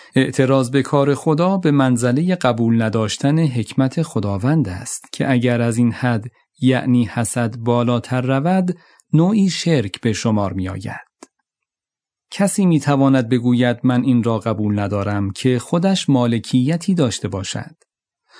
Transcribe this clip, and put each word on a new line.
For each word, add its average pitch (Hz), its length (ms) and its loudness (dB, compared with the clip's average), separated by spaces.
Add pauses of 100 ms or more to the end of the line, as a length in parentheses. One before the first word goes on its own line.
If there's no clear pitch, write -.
(140)
اعتراض 131 560 2
به 135 120 2
کار 143 320 2
خدا 165 420 0
به 175 140 0
منزله 131 640 2
قبول 117 480 2
نداشتن 113 560 0
حکمت 131 640 0
خداوند 110 640 -2
است - 440 -12
که 139 180 -4
اگر 120 300 2
از 117 160 0
این 120 160 2
حد 117 320 -2 (360)
یعنی 123 440 2
حسد 117 520 -4
بالاتر 120 640 -2
رود 165 560 -2 (360)
نوعی 190 380 2
شرک 147 500 -2
به 113 120 0
شمار 104 400 -2
می‌آید. 95 560 -8 (1200)
کسی 196 360 0
می‌تواند 135 640 2
بگوید 123 540 2
من 123 200 2
این 120 200 2
را 113 160 0
قبول 104 400 -2
ندارم 101 520 -2
که 127 280 0
خودش 180 500 0
مالکیتی 127 880 0
داشته 131 340 0
باشد. 95 460 -8 (640)